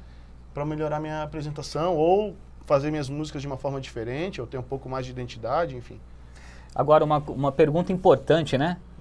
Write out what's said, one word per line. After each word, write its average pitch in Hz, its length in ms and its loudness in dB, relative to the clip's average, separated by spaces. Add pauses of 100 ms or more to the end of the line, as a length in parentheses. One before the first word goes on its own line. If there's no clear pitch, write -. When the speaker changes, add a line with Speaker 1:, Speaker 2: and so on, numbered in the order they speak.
(540)
Speaker 1:
pra 143 100 -4
melhorar 151 360 -4
minha 156 220 -6
apresentação 151 760 -4
ou 185 380 4 (300)
fazer 147 260 4
minhas 147 200 -4
músicas 147 320 -6
de 143 60 -8
uma 139 100 -6
forma 139 200 -4
diferente, 135 640 -6
ou 113 60 -6
ter 135 100 -10
um 123 60 -6
pouco 135 260 -8
mais 131 160 -6
de 127 80 -10
identidade", 127 640 -4
enfim. 110 240 -14 (720)
Speaker 2:
Agora, 151 300 6
uma, 151 140 4
uma 139 340 -2
pergunta 160 400 4
importante, 165 640 6
né? 170 220 0 (220)